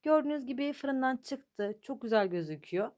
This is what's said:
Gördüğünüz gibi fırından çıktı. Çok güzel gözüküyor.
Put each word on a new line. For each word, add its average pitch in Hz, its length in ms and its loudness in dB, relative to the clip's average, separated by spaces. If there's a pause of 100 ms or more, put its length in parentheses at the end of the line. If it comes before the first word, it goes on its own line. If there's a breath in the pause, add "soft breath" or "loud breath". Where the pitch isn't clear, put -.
Gördüğünüz 294 440 2
gibi 277 260 -2
fırından 262 440 0
çıktı. 214 680 -6
Çok 269 200 -8
güzel 214 240 4
gözüküyor. 175 720 -2